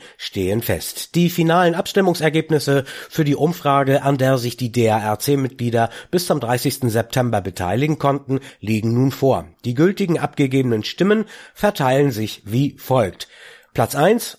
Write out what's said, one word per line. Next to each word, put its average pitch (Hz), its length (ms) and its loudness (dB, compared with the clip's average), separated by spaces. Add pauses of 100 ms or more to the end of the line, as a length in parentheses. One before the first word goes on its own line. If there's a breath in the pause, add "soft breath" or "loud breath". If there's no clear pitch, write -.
(180 loud breath)
stehen 101 460 -2
fest. - 500 -6
Die 175 160 4
finalen 170 460 2
Abstimmungsergebnisse 156 1120 0
für - 360 -4
die 143 120 2
Umfrage, 139 680 2
an 139 160 0
der 131 220 2
sich 120 180 -6
die 120 140 -4
D-R-C-Mitglieder 117 1200 0 (180 loud breath)
bis 175 160 0
zum 160 140 0
dreißigsten 123 500 -2
September 113 520 0
beteiligen 98 580 -2
konnten, 139 400 -2 (220 loud breath)
liegen 110 340 0
nun 131 160 4
vor. 117 340 0 (180)
Die 120 120 -4
gültigen 170 420 2
abgegebenen 131 640 0
Stimmen 202 420 0 (280 loud breath)
verteilen 143 560 0
sich 110 360 -6
wie 131 340 -2
folgt. 113 480 -2 (460 loud breath)
Platz 123 220 -2
eins, 190 440 2